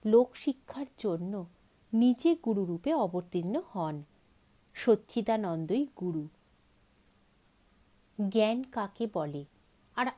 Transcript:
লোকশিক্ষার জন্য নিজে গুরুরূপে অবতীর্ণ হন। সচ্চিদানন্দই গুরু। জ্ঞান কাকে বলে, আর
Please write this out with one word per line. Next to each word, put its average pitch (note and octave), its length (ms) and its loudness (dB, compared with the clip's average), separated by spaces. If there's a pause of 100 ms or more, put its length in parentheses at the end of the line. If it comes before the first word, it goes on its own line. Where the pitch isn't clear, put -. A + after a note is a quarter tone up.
লোকশিক্ষার B3 840 2 (120)
জন্য F#3 480 -4 (460)
নিজে B3 520 4
গুরুরূপে G3 500 0
অবতীর্ণ F3+ 680 -2
হন। D#3 440 -6 (720)
সচ্চিদানন্দই G#3+ 1120 0 (140)
গুরু। D#3+ 280 -4 (2000)
জ্ঞান A3 360 2
কাকে A3+ 480 -6
বলে, D3 320 -4 (520)
আর B3 100 0 (100)